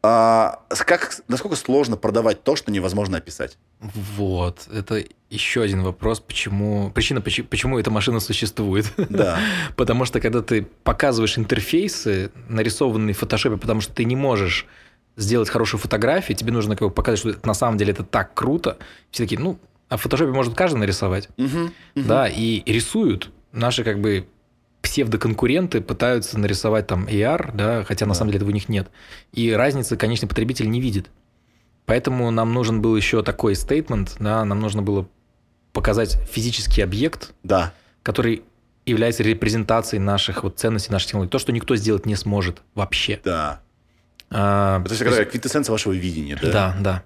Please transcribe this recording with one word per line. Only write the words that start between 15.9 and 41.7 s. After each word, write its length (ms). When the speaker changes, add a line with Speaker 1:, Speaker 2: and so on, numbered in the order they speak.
Speaker 2:
тебе 160
нужно 240
как 120
бы 60
показать, 260
что 100
это, 160
на 80
самом 240
деле 140
это 120
так 300
круто. 420
Все 140
такие: 160
«Ну, 180
а 80
в 60
фотошопе 300
может 220
каждый 240
нарисовать». 500
Speaker 1:
Мгм, 340
мгм. 140
Speaker 2:
Да, 200
и 420
рисуют. 600
Наши 320
как 160
бы 260
псевдоконкуренты 960
пытаются 580
нарисовать 480
там 220
A 40
R, 420
да, 300
хотя 220
на 60
Speaker 1:
Да. 60
Speaker 2:
самом 140
деле 60
этого 120
у 20
них 160
нет. 220
И 200
разницы 440
конечный 320
потребитель 400
не 120
видит. 300
Поэтому 440
нам 220
нужен 300
был 140
ещё 260
такой 320
стейтмент, 680
да, 240
нам 160
нужно 220
было 240
показать 460
физический 520
объект, 520
Speaker 1:
Да. 280
Speaker 2:
который 400
является 380
репрезентацией 800
наших 420
вот 140
ценностей, 340
наших 160
технологий. 220
То, 80
что 140
никто 240